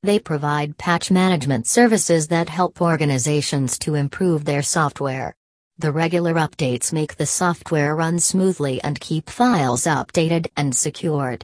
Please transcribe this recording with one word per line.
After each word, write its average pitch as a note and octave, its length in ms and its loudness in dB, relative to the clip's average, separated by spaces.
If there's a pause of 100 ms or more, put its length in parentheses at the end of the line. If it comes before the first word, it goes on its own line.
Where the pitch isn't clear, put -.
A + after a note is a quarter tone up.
They G#3 160 2
provide D3 580 -2
patch - 320 -2
management E3+ 560 2
services G3 600 4
that E3 220 0
help F3 320 -2
organizations D3 960 0
to D3+ 160 -2
improve D3 480 0
their C#3+ 180 0
software. C#3 720 -2 (440)
The D#3 160 -2
regular E3+ 400 0
updates D3 580 -2
make D#3 240 -2
the D3+ 100 -2
software D#3 720 0
run E3 240 0
smoothly F3 640 0
and C#3+ 160 -4
keep - 300 -6
files E3 560 2
updated E3 640 0 (100)
and C#3 180 0
secured. C#3+ 680 -2